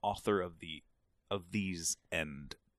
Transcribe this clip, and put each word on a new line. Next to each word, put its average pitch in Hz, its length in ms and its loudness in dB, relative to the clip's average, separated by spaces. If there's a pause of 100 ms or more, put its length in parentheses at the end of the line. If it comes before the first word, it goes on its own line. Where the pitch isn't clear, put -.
author 101 380 4
of 90 200 -4
the, 80 220 -8 (480)
of 92 200 -2
these 92 460 0 (160)
end 73 440 -4 (220)